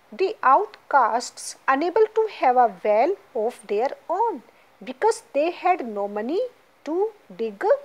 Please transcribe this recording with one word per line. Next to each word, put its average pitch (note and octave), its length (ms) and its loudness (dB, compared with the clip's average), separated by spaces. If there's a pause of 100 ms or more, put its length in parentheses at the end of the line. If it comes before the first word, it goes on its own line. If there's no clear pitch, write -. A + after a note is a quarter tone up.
(120)
the F4+ 300 -2
outcasts C4 1120 0 (100)
unable E4 480 2
to A4 140 0 (100)
have B3+ 180 2
a A3+ 180 4 (100)
well A#3 320 2 (180)
of A#3 320 -4
their A3 220 -2 (200)
own? F#4 340 -2 (420)
Because G#4 380 -2 (100)
they D4+ 180 0
had F4 360 -2
no G3+ 200 -6
money A3 340 -4 (440)
to F#4+ 260 -2 (260)
dig A3 280 -6 (200)